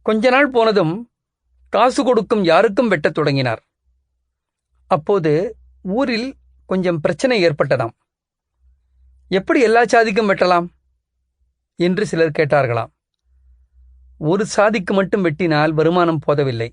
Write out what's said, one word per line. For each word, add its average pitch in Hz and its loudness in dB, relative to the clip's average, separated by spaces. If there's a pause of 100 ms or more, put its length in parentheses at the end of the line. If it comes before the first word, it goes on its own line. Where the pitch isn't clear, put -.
கொஞ்ச 220 0
நாள் 269 2
போனதும் 220 0 (580)
காசு 240 0
கொடுக்கும் 220 0
யாருக்கும் 202 2
வெட்டத் 160 0
தொடங்கினார். 139 -2 (1200)
அப்போது 170 0 (260)
ஊரில் 240 -4 (280)
கொஞ்சம் 180 -2
பிரச்சனை 185 0
ஏற்பட்டதாம். 139 -2 (1400)
"எப்படி 226 0
எல்லா 226 4
சாதிக்கும் 226 2
வெட்டலாம்?" 180 2 (1080)
என்று 180 0
சிலர் 165 0
கேட்டார்களாம். 131 -2 (1200)
"ஒரு 170 -2
சாதிக்கு 214 0
மட்டும் 196 0
வெட்டினால் 156 0
வருமானம் 165 0
போதவில்லை. 131 -2